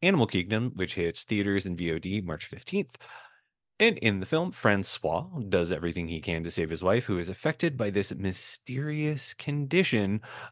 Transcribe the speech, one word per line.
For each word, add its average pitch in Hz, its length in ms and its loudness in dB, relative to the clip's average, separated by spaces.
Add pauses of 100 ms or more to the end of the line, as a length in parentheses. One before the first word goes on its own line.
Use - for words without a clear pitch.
Animal 165 240 6
Kingdom, 107 480 0
which 92 220 -4
hits 85 260 -2
theaters 101 440 0
and 87 120 -4
V 85 140 -2
O 80 60 -2
D 98 220 -4
March 85 260 -6
fifteenth. 156 500 -6 (840)
And 220 200 4
in 98 220 2
the 92 60 -6
film, 165 240 0
Francois 95 720 2 (260)
does 87 240 4
everything 82 340 -2
he 80 140 -4
can 82 240 -2
to 85 60 -4
save 82 180 0
his 82 140 -4
wife, 104 240 4
who 98 120 0
is 85 120 -4
affected 156 480 -2
by 107 100 0
this 98 260 0
mysterious 139 1160 -2
condition, 139 880 2 (320)